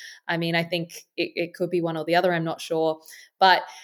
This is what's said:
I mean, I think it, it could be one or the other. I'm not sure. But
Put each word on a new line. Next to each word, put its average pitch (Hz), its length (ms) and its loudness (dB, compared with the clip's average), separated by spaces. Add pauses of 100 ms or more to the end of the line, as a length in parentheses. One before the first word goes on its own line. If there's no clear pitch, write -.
(280)
I 170 100 -2
mean, 165 180 0
I 170 80 2
think 170 400 -6 (120)
it, - 200 -2
it 170 180 -4
could 175 160 -4
be 175 120 0
one 165 160 -2
or 156 80 -6
the 165 100 0
other. 180 180 2
I'm 165 100 0
not 160 180 -6
sure. 160 380 -2 (400)
But 185 240 6 (200)